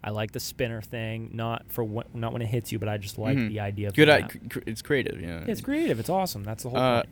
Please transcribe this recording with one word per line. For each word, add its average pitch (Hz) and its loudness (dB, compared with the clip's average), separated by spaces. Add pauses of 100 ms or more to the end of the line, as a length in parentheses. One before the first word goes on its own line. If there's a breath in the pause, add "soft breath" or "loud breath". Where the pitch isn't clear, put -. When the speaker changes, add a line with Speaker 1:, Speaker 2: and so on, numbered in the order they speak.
Speaker 1:
I 110 -4
like 107 -2
the 127 -4
spinner 113 -4
thing, 113 -6
not 113 -4
for - -2
wh-, 107 -6
not 117 -2
when 120 -2
it 110 -2
hits 113 -2
you, 117 -2
but 107 -2
I 104 -2
just 104 -8
like 120 2
Speaker 2:
Mm-hmm. 113 2
Speaker 1:
the 107 -4
idea 101 -2
of 98 -6
Speaker 2:
Good 147 10
Speaker 1:
the 147 10
Speaker 2:
i-, 113 6
Speaker 1:
map. - -4
Speaker 2:
cr-, - -12 (120)
cr-, 127 -6
it's 110 -6
creative, - 0
you 82 -8
know. 82 -6
Speaker 1:
It's 220 -2
creative. 277 0
It's 113 -4
awesome. 175 0
That's 107 -8
the 127 -6
whole 120 0
Speaker 2:
Uh, 123 4
Speaker 1:
point. - -2